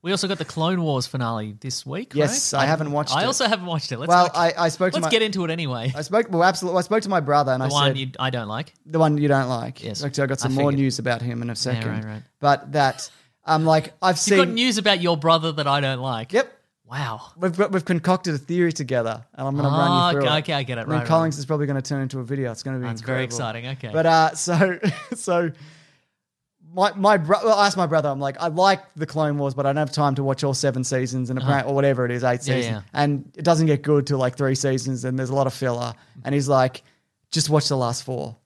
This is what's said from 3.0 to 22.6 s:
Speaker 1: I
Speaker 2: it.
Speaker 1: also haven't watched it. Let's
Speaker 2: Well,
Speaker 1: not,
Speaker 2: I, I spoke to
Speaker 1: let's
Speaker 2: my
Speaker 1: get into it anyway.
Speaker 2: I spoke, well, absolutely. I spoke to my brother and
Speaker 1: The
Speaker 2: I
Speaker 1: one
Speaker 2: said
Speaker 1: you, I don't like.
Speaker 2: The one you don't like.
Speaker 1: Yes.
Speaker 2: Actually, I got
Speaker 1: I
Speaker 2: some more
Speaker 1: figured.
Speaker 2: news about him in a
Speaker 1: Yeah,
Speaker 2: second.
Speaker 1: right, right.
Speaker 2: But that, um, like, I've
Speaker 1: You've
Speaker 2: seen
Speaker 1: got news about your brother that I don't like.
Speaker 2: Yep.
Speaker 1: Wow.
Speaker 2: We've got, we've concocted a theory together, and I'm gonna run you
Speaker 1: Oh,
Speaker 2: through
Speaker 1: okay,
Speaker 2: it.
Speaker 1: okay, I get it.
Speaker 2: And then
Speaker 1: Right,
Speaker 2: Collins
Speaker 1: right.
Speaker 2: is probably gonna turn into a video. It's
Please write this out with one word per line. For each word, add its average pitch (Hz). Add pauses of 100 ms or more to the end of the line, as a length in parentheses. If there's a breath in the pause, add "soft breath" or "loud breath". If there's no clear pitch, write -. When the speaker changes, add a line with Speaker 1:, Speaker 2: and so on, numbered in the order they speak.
Speaker 1:
I 170
Speaker 2:
it. -
Speaker 1:
also 254
haven't 190
watched 160
it. 120
Let's 147
Speaker 2:
Well, 180
Speaker 1:
not, 180
Speaker 2:
I, 170
I 170
spoke 180
to -
Speaker 1:
let's 170
Speaker 2:
my -
Speaker 1:
get 220
into 196
it 160
anyway. 131
Speaker 2:
I 151
spoke, 226
well, 170
absolutely. 180
I -
spoke 214
to 190
my 185
brother 143
and 127
Speaker 1:
The 131
Speaker 2:
I 135
Speaker 1:
one 143
Speaker 2:
said 135
Speaker 1:
you, 131
I 131
don't 120
like. 113 (120)
Speaker 2:
The 156
one 156
you 147
don't 135
like. 127
Speaker 1:
Yes. 113
Speaker 2:
Actually, 143
I 135
got 135
Speaker 1:
I -
Speaker 2:
some 131
more 143
Speaker 1:
figured. 139
Speaker 2:
news 127
about 117
him 120
in 120
a -
Speaker 1:
Yeah, -
Speaker 2:
second. 113
Speaker 1:
right, 110
right. 107 (180)
Speaker 2:
But 139
that, 139 (340 soft breath)
um, 160
like, 156 (100)
I've 185
Speaker 1:
You've 156
Speaker 2:
seen 202
Speaker 1:
got 180
news 226
about 196
your 170
brother 160
that 147
I 139
don't 135
like. 120
Speaker 2:
Yep. 247 (360)
Speaker 1:
Wow. 117 (160)
Speaker 2:
We've 170
got, 202
we've 180
concocted 180
a -
theory 170
together, 117 (100)
and 135
I'm 135
gonna 143
run 165
you 175
Speaker 1:
Oh, 175
Speaker 2:
through 139
Speaker 1:
okay, 151
Speaker 2:
it. -
Speaker 1:
okay, 160
I 139
get 123
it. 113
Speaker 2:
And 139
then 156
Speaker 1:
Right, 120
Speaker 2:
Collins 160
Speaker 1:
right. 147
Speaker 2:
is 139
probably 147
gonna 139
turn 135
into 131
a 123
video. 127
It's -